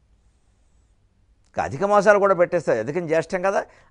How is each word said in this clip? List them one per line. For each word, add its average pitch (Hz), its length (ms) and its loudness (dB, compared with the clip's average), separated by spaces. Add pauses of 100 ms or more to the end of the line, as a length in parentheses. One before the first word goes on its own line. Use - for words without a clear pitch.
(1500)
ఇంకా - 160 -8
అధిక 127 220 -6
మాసాలు 202 340 4
కూడా 196 160 2
పెట్టేస్తాయి. 170 440 0
అధికం 151 280 -6
జ్యేష్టం 165 360 -4
కదా, 196 240 -2 (240)